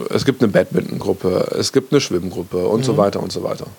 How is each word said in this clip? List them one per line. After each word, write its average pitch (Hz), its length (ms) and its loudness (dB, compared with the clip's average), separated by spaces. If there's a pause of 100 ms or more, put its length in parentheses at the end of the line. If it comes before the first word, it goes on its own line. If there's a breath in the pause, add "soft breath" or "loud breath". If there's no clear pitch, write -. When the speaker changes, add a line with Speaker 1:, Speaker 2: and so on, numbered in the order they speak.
(120)
Speaker 1:
es - 120 2
gibt - 180 2
eine 113 80 4
Badminton-Gruppe, - 1040 0
es - 160 -2
gibt 131 200 2
eine 143 80 4
Schwimmgruppe 90 640 -2
und 113 180 2
so 120 100 2
Speaker 2:
Mhm. - 20 2
Speaker 1:
weiter 101 260 2
und 95 80 -4
so - 140 -6
weiter. 104 220 -6 (120)